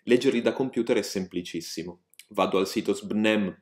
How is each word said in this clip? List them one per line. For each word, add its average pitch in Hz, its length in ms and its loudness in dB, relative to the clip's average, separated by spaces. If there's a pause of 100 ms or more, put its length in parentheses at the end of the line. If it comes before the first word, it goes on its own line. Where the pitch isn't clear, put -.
Leggerli 123 400 4
da 120 100 2
computer 123 460 0
è 101 40 2
semplicissimo. 87 1000 -8 (260)
Vado 95 300 0
al 95 80 2
sito 101 260 -2
sbnem 104 680 0